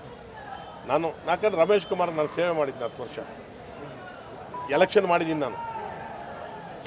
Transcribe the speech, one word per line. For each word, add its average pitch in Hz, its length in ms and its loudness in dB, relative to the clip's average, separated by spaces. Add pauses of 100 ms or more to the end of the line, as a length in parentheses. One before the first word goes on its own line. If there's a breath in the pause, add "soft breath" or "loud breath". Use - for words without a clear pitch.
(880)
ನಾನು, 151 260 2 (140)
ಯಾಕಂದ್ರೆ 180 340 4
ರಮೇಶ್ 185 240 6
ಕುಮಾರ್ 180 260 2
ನಾನು 156 160 2
ಸೇವೆ 170 240 2
ಮಾಡಿದ್ದೆ 143 340 0
ಹತ್ತು 113 180 -6
ವರ್ಷ, 113 160 -8 (1500)
ಎಲೆಕ್ಷನ್ 185 360 6
ಮಾಡಿದ್ದೀನಿ 170 320 4
ನಾನು. 127 160 0 (1300)